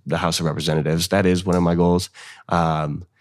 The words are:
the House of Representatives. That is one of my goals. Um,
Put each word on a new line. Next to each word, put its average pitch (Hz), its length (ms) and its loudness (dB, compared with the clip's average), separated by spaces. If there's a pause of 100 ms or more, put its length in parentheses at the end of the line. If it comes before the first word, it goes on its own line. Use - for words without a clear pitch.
the 78 120 -2
House 85 220 -2
of 85 60 -2
Representatives. 78 600 -2
That 95 180 2
is 90 180 2
one 90 120 0
of 90 60 2
my 85 120 2
goals. 87 340 2 (400)
Um, 80 560 -2 (160)